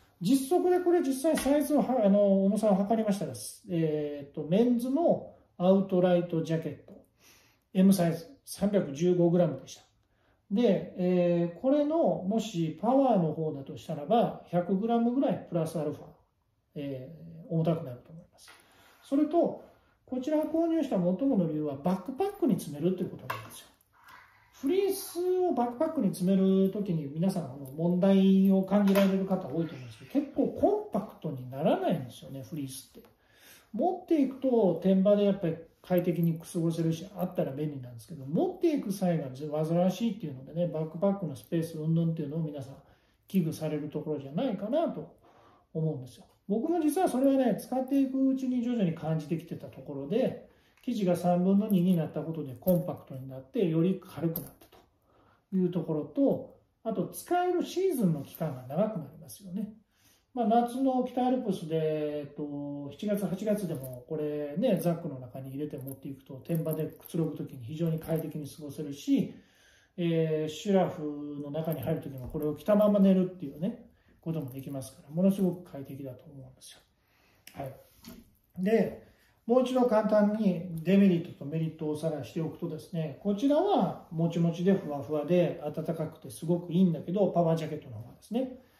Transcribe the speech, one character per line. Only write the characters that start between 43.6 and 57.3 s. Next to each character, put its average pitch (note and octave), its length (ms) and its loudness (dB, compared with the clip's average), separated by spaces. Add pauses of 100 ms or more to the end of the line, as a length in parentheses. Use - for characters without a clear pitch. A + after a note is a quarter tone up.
れ D3+ 80 -2
る D3 120 -6
と D#3+ 100 -6
こ D3+ 140 -4
ろ C#3+ 60 -4
じ C3+ 80 -12
ゃ C3+ 40 -14
な A#3+ 180 -2
い F#3+ 80 -4
か G#3 120 -6
な D4+ 200 0
と - 280 -12 (560)
思 D#3+ 200 -2
う C3+ 40 -8
ん B2+ 40 -10
で B2+ 60 -12
す - 100 -20
よ。 - 80 -20 (220)
僕 A3+ 220 -2
も F4 100 0
実 D4+ 220 0
は F4 80 2
そ B3 100 -2
れ C#4 80 6
は C4+ 60 6
ね、 B3+ 260 2
使 - 160 -8
っ B3+ 120 -2
て C#4 120 2
い C4+ 80 2
く C4+ 220 2
う C4 60 2
ち C4 120 -4
に B3 160 0
徐 A#3+ 80 -2
々 A#3 120 0
に D#3+ 120 2
感 D#3 240 -2
じ - 80 -8
て E3+ 100 -2
き - 80 -12
て - 100 -12
た C3 120 -12
と - 140 -18
こ D3 120 -12
ろ C3+ 140 -8
で、 G3+ 420 -2 (340)
生 B3 100 -4
地 G#3 120 -2
が F3+ 100 4
三 F3+ 280 2
分 G3 140 4
の G3+ 100 2
二 F#3+ 140 4
に F3+ 160 4
な D#3 80 0
っ - 80 -8
た D3+ 80 -4
こ D#3+ 100 -6
と D#3+ 120 -6
で C3 100 -10
コ F3+ 200 2
ン E3 120 0
パ C#3+ 80 -4
ク - 140 -16
ト C#3 80 -12
に C3 120 -12
な C3 100 -14
っ - 140 -18
て、 G#3 160 0
よ D#3+ 140 2
り F#3 220 2
軽 E3+ 260 -4
く D#3+ 120 -6
な - 60 -12
っ - 120 -20
た - 80 -20
と - 100 -20 (800)
い F#3 100 2
う E3+ 60 0
と F3 100 -2
こ D#3+ 120 -4
ろ D3+ 120 -2
と、 - 540 0 (240)
あ A3+ 100 -4
と F#3 140 -4
使 - 360 -2